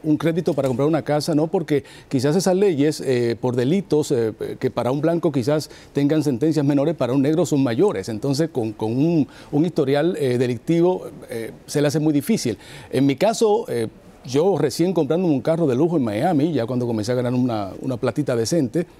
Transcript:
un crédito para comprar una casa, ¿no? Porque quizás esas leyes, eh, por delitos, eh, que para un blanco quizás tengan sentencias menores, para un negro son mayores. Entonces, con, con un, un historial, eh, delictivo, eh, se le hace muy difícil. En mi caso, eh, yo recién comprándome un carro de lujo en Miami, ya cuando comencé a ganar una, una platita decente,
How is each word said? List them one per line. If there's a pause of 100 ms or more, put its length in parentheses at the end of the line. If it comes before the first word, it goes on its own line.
un
crédito
para
comprar
una
casa,
¿no?
Porque (260)
quizás
esas
leyes,
eh,
por
delitos,
eh, (260)
que
para
un
blanco
quizás (240)
tengan
sentencias
menores,
para
un
negro
son
mayores.
Entonces,
con,
con
un, (240)
un
historial,
eh,
delictivo, (220)
eh, (140)
se
le
hace
muy
difícil. (320)
En
mi
caso,
eh, (340)
yo
recién
comprándome
un
carro
de
lujo
en
Miami,
ya
cuando
comencé
a
ganar
una, (100)
una
platita
decente, (120)